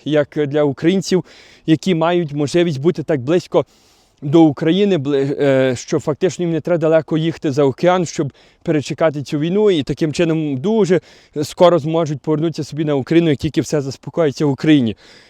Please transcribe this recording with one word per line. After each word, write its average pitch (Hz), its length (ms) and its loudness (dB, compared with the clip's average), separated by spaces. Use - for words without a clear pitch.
як 147 220 0
для 147 160 0
українців, 175 640 0
які 165 300 2
мають 165 380 0
можливість 147 480 -2
бути 165 220 -2
так 147 180 -2
близько 147 440 0
до 156 180 4
України, 170 560 2
бли-, 139 420 -2
е, 131 360 2
що - 240 -4
фактично 170 460 -4
їм 170 60 -2
не 156 100 -2
треба 170 160 -2
далеко 160 400 0
їхати 156 340 -2
за 135 120 2
океан, 175 420 2
щоб 143 280 -6
перечекати 156 580 -2
цю 147 180 -6
війну, 196 320 2
і 151 120 0
таким 151 300 -4
чином 160 440 -2
дуже 185 440 0
скоро 175 360 4
зможуть 156 400 -4
повернутися 156 440 -4
собі 151 220 -6
на 151 100 -2
Україну, 165 340 2
як 143 100 0
тільки 160 220 -4
все 147 200 -2
заспокоїться 143 640 -4
в 143 40 2
Україні. 135 480 2